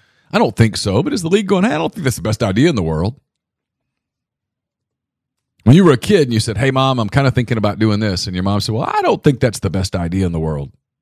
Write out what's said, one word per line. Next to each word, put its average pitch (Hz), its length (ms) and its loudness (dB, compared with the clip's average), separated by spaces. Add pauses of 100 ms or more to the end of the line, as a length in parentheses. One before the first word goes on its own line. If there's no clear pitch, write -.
(320)
I 208 80 -2
don't 165 160 0
think 110 220 2
so, 107 260 -2
but 285 80 -4
is 220 100 -4
the 160 80 -6
league 196 180 2
going, 190 180 2
"Hey, 262 100 0
I - 20 -4
don't - 160 -4
think 160 120 -10
that's 117 100 0
the 82 60 -12
best 107 200 -4
idea 113 280 2
in 160 60 -2
the 98 60 -2
world"? 82 380 -4 (2500)
When 127 100 10
you 196 80 8
were 160 80 6
a 127 60 4
kid 190 260 2
and 123 100 -2
you 107 60 2
said, 104 180 -4
"Hey, 131 140 0
Mom, 131 280 0
I'm 107 100 -4
kinda 139 220 2
thinking 120 260 -2
about 101 220 -2
doing 107 200 2
this," 101 260 -2
and 90 100 -8
your 90 80 -2
mom 98 180 0
said, 107 120 -4
"Well, 123 160 -4
I 415 120 -2
don't 285 200 0
think 139 200 2
that's 117 180 -2
the 120 100 -4
best 92 280 -4
idea 90 280 -2
in 87 60 -2
the 80 80 -4
world." 76 320 -6 (300)